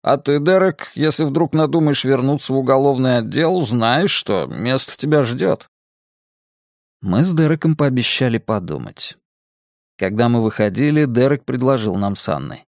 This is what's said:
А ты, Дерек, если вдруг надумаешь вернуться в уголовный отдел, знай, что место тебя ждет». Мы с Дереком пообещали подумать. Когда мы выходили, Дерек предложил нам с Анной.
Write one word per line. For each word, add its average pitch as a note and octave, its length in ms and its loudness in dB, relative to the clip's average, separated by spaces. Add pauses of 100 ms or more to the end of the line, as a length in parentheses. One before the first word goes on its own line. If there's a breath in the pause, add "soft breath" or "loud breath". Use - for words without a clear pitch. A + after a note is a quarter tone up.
А C3+ 140 2
ты, D3 220 -2
Дерек, F#3 560 0
если D3+ 300 -2
вдруг D3+ 280 0
надумаешь D#3 520 2
вернуться C3 480 0
в C3+ 60 2
уголовный C3 600 2
отдел, D#3+ 440 -2
знай, A#2+ 440 0
что F#2+ 400 -2
место G#2+ 500 -4
тебя D3 280 0
ждет». C#3 440 -4 (1300)
Мы G2 220 2
с F#3 80 0
Дереком D#3+ 440 2
пообещали B2+ 640 0
подумать. E2+ 760 -6 (840)
Когда G#2+ 300 0
мы A#2+ 140 2
выходили, A2+ 640 0
Дерек C3 380 2
предложил B2 520 0
нам G2+ 180 -2
с - 140 -4
Анной. C#2+ 400 -8